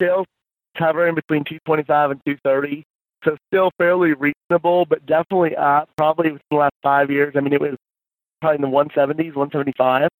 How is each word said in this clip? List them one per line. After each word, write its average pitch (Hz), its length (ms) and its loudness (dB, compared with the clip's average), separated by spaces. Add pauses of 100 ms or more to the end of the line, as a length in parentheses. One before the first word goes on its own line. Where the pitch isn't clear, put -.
sales 180 260 0 (480)
hovering 165 400 0
between 151 300 -2
two 160 200 -14
twenty-five 147 460 0
and 139 140 -10
two 143 180 -4
thirty. 143 420 -2 (380)
So 151 140 0 (100)
still 185 300 2
fairly 175 340 2
reasonable, 165 760 0
but 151 200 -2
definitely 165 500 0
up 143 400 0
probably 156 360 0
within 139 200 -14
the 151 60 0
last 143 260 2
five 143 260 2
years. 143 280 0
I - 20 0
mean, 139 140 0
it 143 80 2
was 147 160 -4 (640)
probably 156 140 2
in 143 60 -4
the 139 60 0
one 143 260 0
seventies, 151 420 0
one 139 160 -2
seventy-five. 135 580 0 (100)